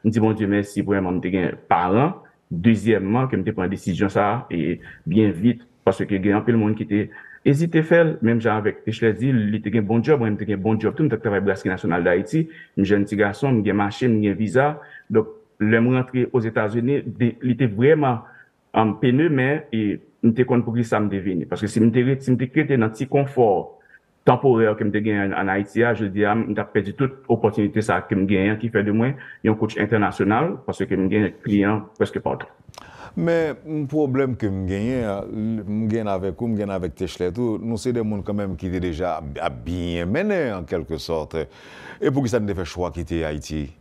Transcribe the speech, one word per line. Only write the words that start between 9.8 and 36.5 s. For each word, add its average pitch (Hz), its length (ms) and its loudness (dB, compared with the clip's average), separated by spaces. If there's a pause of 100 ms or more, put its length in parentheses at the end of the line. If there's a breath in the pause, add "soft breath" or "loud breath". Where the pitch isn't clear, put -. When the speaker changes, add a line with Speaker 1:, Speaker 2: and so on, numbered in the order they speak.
Speaker 1:
bon 113 220 0
job, 143 160 4
moi, 113 100 0
il 107 60 0
était 104 180 -4
un 95 40 -2
bon 107 220 0
job, 110 140 0
tout - 80 -4
le 151 80 2
monde 113 100 -2
travaille 101 180 0
à 95 40 2
la 98 40 -4
Brasserie 98 240 -2
nationale 87 340 -2
d'Haïti, 98 460 0 (280 loud breath)
je 98 60 2
suis 98 100 2
un 101 80 4
petit 101 140 -2
garçon, 104 420 0
je 107 60 2
suis 98 100 0
machine, 107 500 0
je 104 60 2
visa, 110 500 0 (300 loud breath)
donc, 110 180 2 (300)
le 110 220 4
moi 127 220 4
rentré 123 320 -2
aux 127 60 2
États-Unis, 113 640 0
de-, 117 380 -2
il 127 100 0
était 123 140 2
vraiment 123 560 2 (520 loud breath)
en 110 200 2
peineux, 139 360 2
mais, 143 420 0
et, 104 280 -2 (220)
il 117 80 6
était 117 160 2
content 120 160 2
pour 110 140 -4
que 120 80 0
ça 113 160 0
me 104 100 0
devienne, 95 380 -2
parce 87 140 -6
que 107 60 -2
si 107 120 -2
je 110 60 6
me 123 340 2
si 135 120 -2
me 127 140 2
créé 139 320 0
dans 113 80 4
un 107 40 0
petit 131 180 -8
confort 131 720 2 (440 soft breath)
temporaire 117 520 4
que - 80 -4
je 104 160 0
gagne 104 340 -2
en, - 20 -4
en 98 120 -2
Haïti, 101 340 0 (140)
je 107 100 -2
dis, 98 180 0
ah, 104 140 2 (100)
je 104 140 -2
perdu 101 320 -2
toute 135 200 -2 (140)
opportunité, 110 540 2
ça, 95 200 0
que - 140 -2
je 95 80 2
gagne, 98 360 2
qui 117 100 -4
fait 110 140 0
de 104 80 -2
moi 113 220 2 (300 loud breath)
un 107 120 4
coach 113 240 -2
international, 104 840 0
parce 95 220 -4
que 98 100 -2
je 92 120 0
gagne 107 160 2
un 92 80 0
client 104 680 0
presque - 220 -2
partout. - 260 -6 (720 loud breath)
Speaker 2:
Mais 165 360 0 (140)
un 151 180 -4
problème 135 520 0
que - 80 -4
je 95 200 -2
gagne, 107 1040 -4
je 107 200 -4
gagne 110 200 -2
avec 95 320 -4
vous, 117 100 -4
je 113 40 -2